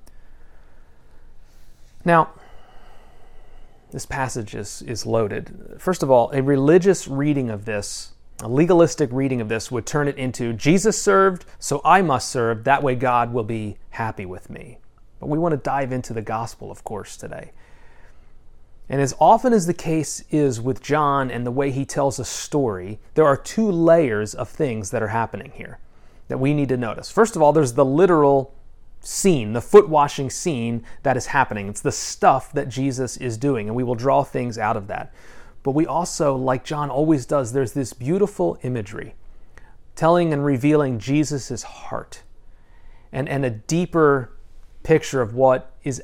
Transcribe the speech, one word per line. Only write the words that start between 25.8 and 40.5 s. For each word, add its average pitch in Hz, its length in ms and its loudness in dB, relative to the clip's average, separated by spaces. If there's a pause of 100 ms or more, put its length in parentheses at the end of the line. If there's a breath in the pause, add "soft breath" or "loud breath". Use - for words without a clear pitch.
that 131 120 -4
we 135 140 2
need 143 160 0
to 127 80 0
notice. 113 340 -6
First 220 240 2
of 160 80 2
all, 147 100 6
there's 143 200 4
the 139 120 4
literal 143 680 4 (460)
scene, 123 520 0
the 117 80 -2
foot - 260 8
washing 143 420 0
scene 117 540 -4 (200 loud breath)
that 127 120 2
is 120 120 -6
happening. 110 400 0
It's 104 140 -10
the 139 100 -2
stuff - 640 0
that 143 160 -2
Jesus 131 480 -4
is 120 200 -6
doing, 117 300 -2
and 110 80 -4
we 127 80 0
will 120 120 -2
draw 135 280 2
things 123 340 -6
out 110 180 0
of 101 120 -8
that. - 260 -10 (500 soft breath)
But 139 80 -2
we 156 140 2
also, 156 500 0
like 127 300 -2
John 147 240 -4
always 143 360 2
does, 131 280 0
there's 131 200 0
this 135 200 -4
beautiful 175 720 -2
imagery 117 520 -8 (800 soft breath)
telling 165 380 4
and 143 100 0
revealing 143 560 2